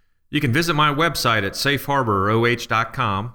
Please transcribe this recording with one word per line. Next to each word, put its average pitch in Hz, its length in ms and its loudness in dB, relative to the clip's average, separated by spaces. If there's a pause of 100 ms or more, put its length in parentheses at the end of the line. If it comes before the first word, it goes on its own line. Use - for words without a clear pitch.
(300)
You 147 100 -2
can 139 140 0
visit 165 200 0
my 151 200 2
website 131 500 0
at 98 120 -4
safe 139 300 -2
harbor 110 440 0
O 113 160 2
H 120 220 0
dot 117 260 -2
com. 110 420 -4